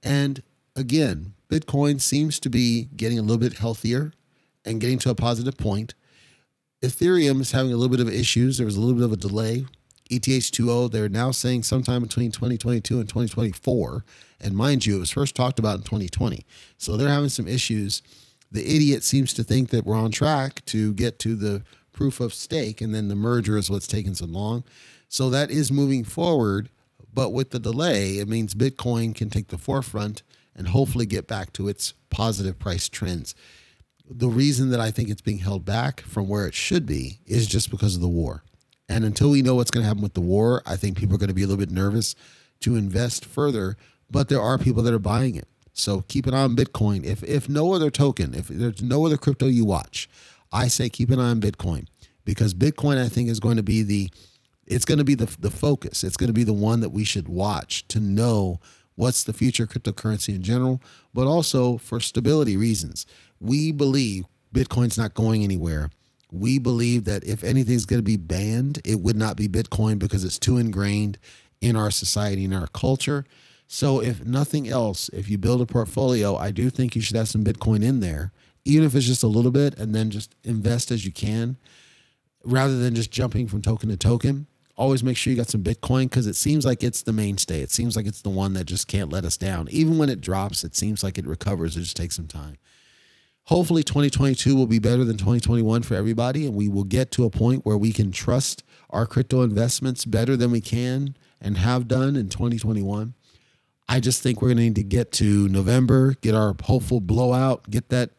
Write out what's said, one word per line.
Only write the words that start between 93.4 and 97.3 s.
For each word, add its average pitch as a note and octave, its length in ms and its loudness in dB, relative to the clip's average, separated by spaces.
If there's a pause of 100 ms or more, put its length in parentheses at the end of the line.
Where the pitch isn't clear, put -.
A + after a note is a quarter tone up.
Hopefully E3 380 2
twenty C#3+ 280 2
twenty-two C3+ 460 2
will C3 100 4
be A2+ 120 4
better A#2 260 4
than A2+ 120 0
twenty G#2 240 2
twenty-one A2+ 420 2
for A2+ 120 -2
everybody, A#2 500 0
and B2 100 -4
we G#2 140 0
will G2+ 160 0
get B2+ 280 0
to B2 120 2
a A2 60 2